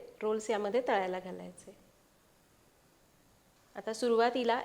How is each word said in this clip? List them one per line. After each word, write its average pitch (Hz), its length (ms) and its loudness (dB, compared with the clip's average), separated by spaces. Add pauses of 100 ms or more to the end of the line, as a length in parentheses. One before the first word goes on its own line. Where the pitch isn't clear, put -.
(220)
रोल्स 214 280 -2
यामध्ये 208 380 0
तळायला 185 320 0
घालायचे. 180 560 -14 (2000)
आता 214 180 -6
सुरुवातीला 233 720 2